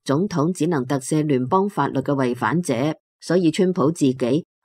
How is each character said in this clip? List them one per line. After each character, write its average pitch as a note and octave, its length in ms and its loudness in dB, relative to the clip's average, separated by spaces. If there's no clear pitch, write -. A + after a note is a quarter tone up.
總 D#3 240 0
統 E3 240 0
只 D#3 140 -2
能 D3+ 180 0
特 C3+ 140 -2
赦 D3+ 240 0
聯 C3 260 0
邦 F#3+ 200 2
法 C#3+ 200 -2
律 B2+ 120 -4
嘅 C#3+ 140 -2
違 B2+ 200 0
反 B2 280 0
者， C#3+ 120 -2
所 D#3+ 160 0
以 F3 140 2
川 F#3 220 2
普 D3 180 2
自 E3 160 0
己 C3 380 0